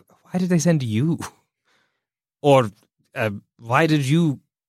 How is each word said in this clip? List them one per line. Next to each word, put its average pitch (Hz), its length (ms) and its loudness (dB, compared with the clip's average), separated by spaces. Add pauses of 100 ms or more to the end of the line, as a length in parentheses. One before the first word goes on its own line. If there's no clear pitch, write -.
(320)
why 180 80 -4
did 180 100 -2
they 180 100 2
send 160 240 2
you? 123 360 -2 (1200)
Or, 135 300 4 (440)
uh, 113 160 -4 (280)
why 127 280 0
did 151 180 0
you 151 340 0 (300)